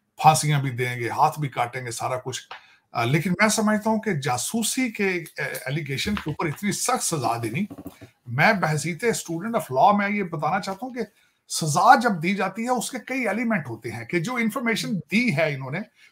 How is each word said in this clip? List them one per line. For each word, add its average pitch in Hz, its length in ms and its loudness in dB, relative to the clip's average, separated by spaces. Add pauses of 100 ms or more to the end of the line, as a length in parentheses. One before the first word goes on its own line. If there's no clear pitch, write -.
(240)
फांसियां 151 380 6
भी 135 80 -2
देंगे, 123 400 -4
हाथ 139 300 4
भी 147 80 -2
काटेंगे, 123 440 -4
सारा 120 260 -4
कुछ। 127 300 -8 (460)
अ, 120 100 0
लेकिन 156 380 2
मैं 214 80 6
समझता 214 400 2
हूं 220 100 4
कि 196 200 0
जासूसी 214 720 0
के, 190 280 0
अ, 143 480 -6
एलिगेशन 143 480 -2
के 160 160 -4
ऊपर 175 160 -2
इतनी 185 240 -2
सख्त 247 300 0
सजा 120 360 0
देनी, 120 300 -2 (600)
मैं 175 300 4
बहसीत 156 460 0
स्टूडेंट 196 500 -2
of 196 160 0
law, 180 280 6
मैं 202 100 0
ये 208 140 0
बताना 165 360 -2
चाहता 190 260 -6
हूं 262 80 -8
कि 240 100 -4 (440)
सजा 180 480 4
जब 226 240 0
दी 175 160 0
जाती 190 280 -4
है, 240 60 -4
उसके 254 300 -2
कई 254 280 -4
एलिमेंट 208 400 -2
होते 117 220 -10
हैं 113 180 -10
कि 175 120 0
जो 233 180 -4
इन्फॉर्मेशन 233 580 -2
दी 214 360 0
है 151 220 2
इन्होंने, 135 280 -6 (300)